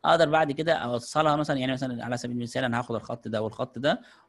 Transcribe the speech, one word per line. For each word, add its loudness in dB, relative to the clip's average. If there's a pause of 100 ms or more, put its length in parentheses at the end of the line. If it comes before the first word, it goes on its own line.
اقدر 6
بعد 4
كده 0
اوصلها 0
مثلًا، 0
يعني 0
مثلًا -4
على -2
سبيل -6
المثال -4
انا 0
هاخد -4
الخط -8
ده -2
والخط -6
ده 2 (280)